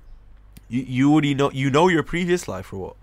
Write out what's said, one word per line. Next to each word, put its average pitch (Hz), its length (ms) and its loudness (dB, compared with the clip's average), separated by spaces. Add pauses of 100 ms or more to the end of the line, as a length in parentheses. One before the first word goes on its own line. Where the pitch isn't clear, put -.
(680)
You, 123 140 -4
you 131 280 2
already 147 220 4
know, 139 180 0
you 135 200 -2
know 156 160 4
your 160 160 2
previous 175 440 -4
life, 95 240 -12
or 104 60 -12
what? 87 240 -12